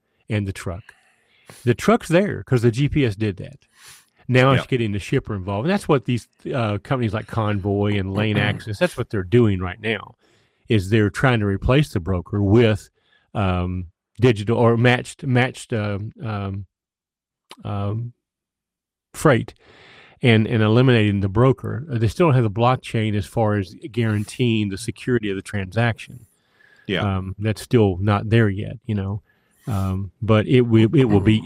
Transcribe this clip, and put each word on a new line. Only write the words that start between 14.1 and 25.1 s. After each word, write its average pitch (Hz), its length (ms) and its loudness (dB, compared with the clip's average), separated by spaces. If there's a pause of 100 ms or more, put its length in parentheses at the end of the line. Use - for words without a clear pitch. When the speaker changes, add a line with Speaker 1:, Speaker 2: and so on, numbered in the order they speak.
Speaker 1:
digital 110 380 2
or 117 200 4
matched, 120 460 0
matched, 127 500 -2
um, 104 380 -4 (120)
um, 101 420 -6 (1000)
um, 107 500 -6 (1000)
freight 117 400 0 (680)
and, 110 240 6
and 110 160 0
eliminating 110 560 4
the 98 100 -2
broker. 113 600 0
Uh, 120 80 -4
they 110 80 2
still 170 200 0
don't 147 60 4
have 127 100 2
the 110 60 0
blockchain 113 680 -2
as 101 120 -4
far 107 300 0
as 95 180 -6 (160)
guaranteeing 110 800 -2
the 95 80 -8
security 117 520 -4